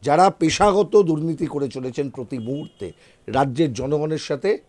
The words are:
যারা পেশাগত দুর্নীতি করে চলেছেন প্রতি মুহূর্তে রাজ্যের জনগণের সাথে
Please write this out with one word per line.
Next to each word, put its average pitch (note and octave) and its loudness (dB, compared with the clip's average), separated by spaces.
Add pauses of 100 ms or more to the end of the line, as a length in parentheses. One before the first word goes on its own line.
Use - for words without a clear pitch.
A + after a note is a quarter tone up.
যারা E3 6
পেশাগত G3 4
দুর্নীতি D#3+ -2
করে C#3 -4
চলেছেন C3 -6
প্রতি B2+ -10
মুহূর্তে A#2 -10 (340)
রাজ্যের C3+ 0
জনগণের D3 -4
সাথে D3+ -2 (100)